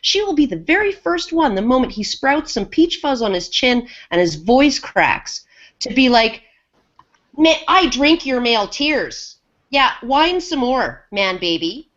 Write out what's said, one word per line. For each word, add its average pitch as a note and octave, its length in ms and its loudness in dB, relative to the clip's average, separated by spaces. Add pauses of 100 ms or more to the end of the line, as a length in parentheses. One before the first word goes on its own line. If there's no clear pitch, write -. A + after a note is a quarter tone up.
she - 220 -2
will G4+ 120 -4
be D4 120 2
the G3 100 -6
very F#4 360 0
first E4+ 400 -6
one, D#4+ 220 2
the F#3+ 80 -2
moment B3 300 2
he G#3+ 100 -8
sprouts C#4+ 500 -2
some G3+ 140 -4
peach E4 300 2
fuzz C4+ 260 -2
on G#3 100 0
his F3+ 160 -4
chin B3 400 0 (220)
and F3 100 0
his E3+ 160 2
voice B3+ 420 4
cracks, - 680 -2 (360)
to - 120 -6
be B3+ 160 4
like, A3+ 340 2 (960)
May D#4 300 4
I F#4 220 4
drink D4 360 2
your C4 160 -2
male A3+ 280 0
tears? C4 680 -4 (340)
Yeah, C4+ 220 2 (100)
whine D#4 380 0
some E4 200 -4
more, B3 500 -2
man F#3+ 280 -2
baby. F3 580 -4